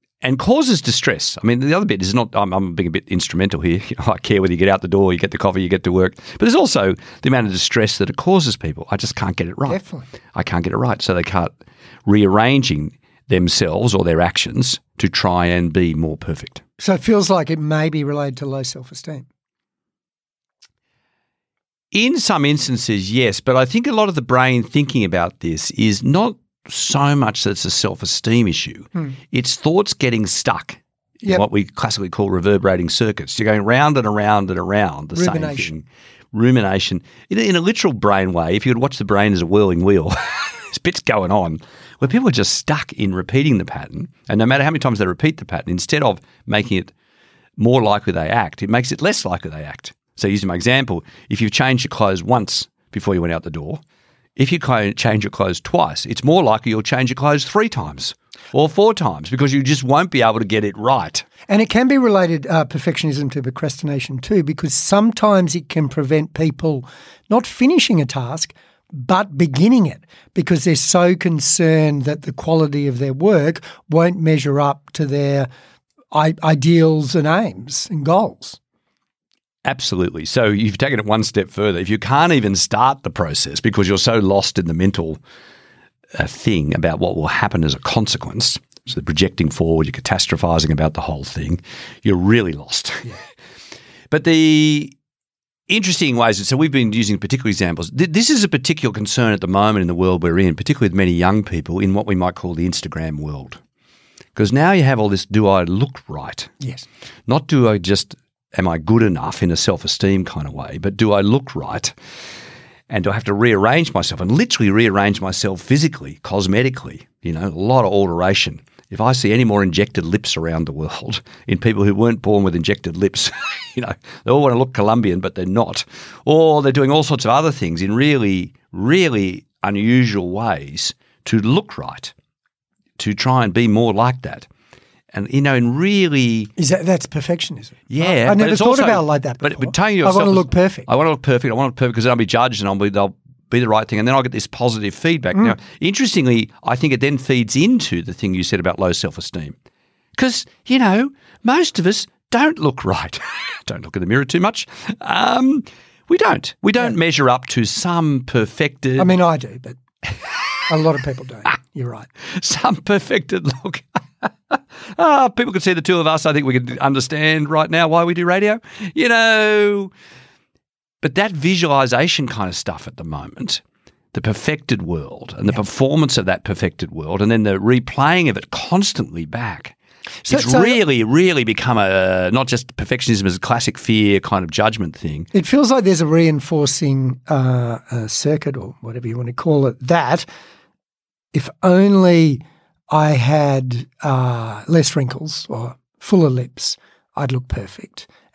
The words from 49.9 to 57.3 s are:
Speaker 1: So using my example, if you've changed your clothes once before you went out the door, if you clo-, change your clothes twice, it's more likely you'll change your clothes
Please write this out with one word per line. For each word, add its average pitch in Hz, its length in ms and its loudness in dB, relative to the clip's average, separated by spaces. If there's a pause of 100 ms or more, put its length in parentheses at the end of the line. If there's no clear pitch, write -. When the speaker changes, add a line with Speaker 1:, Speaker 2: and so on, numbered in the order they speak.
Speaker 1:
So - 120 -2
using 98 200 0
my 87 60 -2
example, 113 500 0 (260)
if 104 100 -2
you've 110 120 0
changed 131 320 0
your - 120 -6
clothes 95 260 0
once 104 460 -2 (220)
before 101 240 -2
you 87 80 0
went 85 100 -2
out 82 120 -6
the 85 60 -10
door, 78 300 -10 (560)
if 131 160 2
you 175 60 0
clo-, 110 340 0
change 107 320 0
your 101 60 -6
clothes 95 300 -2
twice, 160 460 -2
it's - 180 -8
more 170 180 4
likely 110 280 0
you'll 107 120 0
change 127 280 -2
your 127 40 -4
clothes 147 300 0